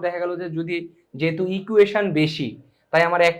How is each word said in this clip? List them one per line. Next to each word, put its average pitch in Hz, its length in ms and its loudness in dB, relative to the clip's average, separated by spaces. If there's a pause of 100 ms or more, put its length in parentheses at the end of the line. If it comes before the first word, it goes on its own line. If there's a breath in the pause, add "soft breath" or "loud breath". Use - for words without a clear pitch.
দেখা 175 160 -4
গেল 180 180 -4
যে 180 60 -8 (120)
যদি, 165 180 -4 (420 soft breath)
যেহেতু 160 240 -2 (160)
ইকুয়েশন 202 460 4 (160)
বেশি, 156 280 -2 (420)
তাই 160 180 4
আমার 175 200 2
এক, 170 120 0